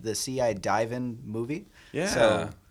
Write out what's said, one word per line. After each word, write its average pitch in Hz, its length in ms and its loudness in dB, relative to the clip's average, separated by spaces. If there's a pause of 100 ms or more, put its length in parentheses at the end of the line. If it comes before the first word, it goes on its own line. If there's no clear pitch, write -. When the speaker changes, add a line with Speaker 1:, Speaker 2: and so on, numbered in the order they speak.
Speaker 1:
the 107 120 -2
C 131 280 -4
I 117 120 4
Dive-In 113 680 0
movie. 120 420 -6 (260)
Speaker 2:
Yeah. 160 160 -2
Speaker 1:
So 107 420 4 (200)